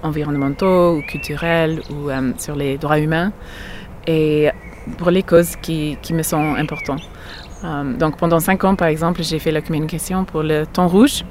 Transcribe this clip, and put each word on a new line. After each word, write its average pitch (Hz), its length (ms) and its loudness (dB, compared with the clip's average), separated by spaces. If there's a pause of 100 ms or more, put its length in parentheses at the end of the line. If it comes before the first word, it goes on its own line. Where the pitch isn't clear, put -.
environnementaux 156 920 2
ou 143 40 -4
culturelles 160 760 -2 (100)
ou, 143 200 -6
euh, 131 280 -2
sur - 160 -8
les 143 240 -2
droits 151 220 2
humains, 160 320 0 (720)
et 156 440 4 (480)
pour 175 120 2
les 185 140 4
causes 170 320 4
qui, 151 440 -4
qui - 140 -6
me 165 80 0
sont 156 320 0
importantes. 143 480 -4 (640)
Euh, 143 300 -4
donc 156 240 0
pendant 165 220 4
cinq 190 240 2
ans, 190 120 6
par 170 120 2
exemple, 165 340 0
j'ai 156 180 -2
fait 165 100 0
la 156 120 2
communication 160 600 -2
pour 156 180 -4
le 156 240 2
thon 180 220 2
rouge 208 420 4